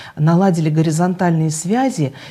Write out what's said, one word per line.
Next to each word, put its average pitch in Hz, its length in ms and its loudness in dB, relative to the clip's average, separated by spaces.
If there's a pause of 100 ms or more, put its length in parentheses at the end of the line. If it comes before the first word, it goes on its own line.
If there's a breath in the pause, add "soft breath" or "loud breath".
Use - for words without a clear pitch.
(160 loud breath)
наладили 165 540 2
горизонтальные 165 800 0
связи, 170 640 -2 (160 loud breath)